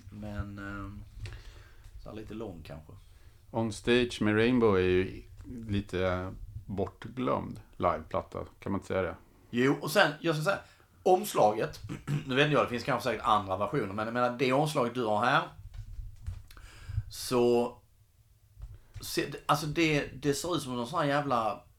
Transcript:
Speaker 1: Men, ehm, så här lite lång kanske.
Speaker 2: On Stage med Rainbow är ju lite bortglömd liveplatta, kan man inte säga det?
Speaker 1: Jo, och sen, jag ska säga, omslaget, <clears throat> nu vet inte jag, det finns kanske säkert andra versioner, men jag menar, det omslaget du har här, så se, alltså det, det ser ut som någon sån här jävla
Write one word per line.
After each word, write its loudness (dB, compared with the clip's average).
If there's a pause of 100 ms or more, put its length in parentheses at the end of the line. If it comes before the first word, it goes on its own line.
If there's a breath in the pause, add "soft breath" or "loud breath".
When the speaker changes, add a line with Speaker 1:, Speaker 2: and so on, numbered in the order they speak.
(120)
Speaker 1:
Men, -8
ehm, -10 (1000 loud breath)
så -14
här -12
lite -12
lång -10
kanske. -16 (580 soft breath)
Speaker 2:
On 0
Stage 2
med 4
Rainbow 6
är 6
ju 2 (440)
lite 0 (320)
bortglömd -4 (180)
liveplatta, -2 (200)
kan -6
man -2
inte -12
säga 0
det? -4 (340)
Speaker 1:
Jo, 2
och -6
sen, 6
jag 0
ska -4
säga, 0 (440 soft breath)
omslaget, 4 (240)
<clears throat> -2
nu -2
vet 6
inte 2
jag, 6
det -2
finns -4
kanske 0
säkert -2
andra 4
versioner, -2
men -2
jag -4
menar, 0
det 2
omslaget 2
du 0
har 2
här, 4 (1700 loud breath)
så 2 (1300)
se, -2 (200)
alltså 2
det, 2 (160)
det 2
ser -2
ut 0
som -6
någon -2
sån -2
här 2
jävla 0 (200)